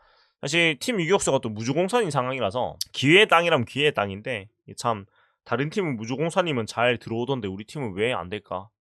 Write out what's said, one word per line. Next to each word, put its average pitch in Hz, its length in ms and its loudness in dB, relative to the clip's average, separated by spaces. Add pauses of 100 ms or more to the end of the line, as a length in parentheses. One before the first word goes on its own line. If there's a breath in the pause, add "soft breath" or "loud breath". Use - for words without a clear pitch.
(400 soft breath)
사실 160 380 2
팀 233 220 -2
유격수가 160 400 2
또 117 80 -6
무주공산인 151 640 0
상황이라서 123 640 -2 (160)
기회의 180 340 6
땅이라면 165 400 4
기회의 143 260 0
땅인데 104 560 -4 (280)
참 110 280 -2 (400)
다른 139 260 -2
팀은 165 260 -2
무주공산이면 135 680 -2
잘 120 320 0
들어오던데 120 500 -4
우리 98 160 -8
팀은 123 320 -8
왜 117 160 0
안 90 160 -6
될까? 98 400 -10 (140)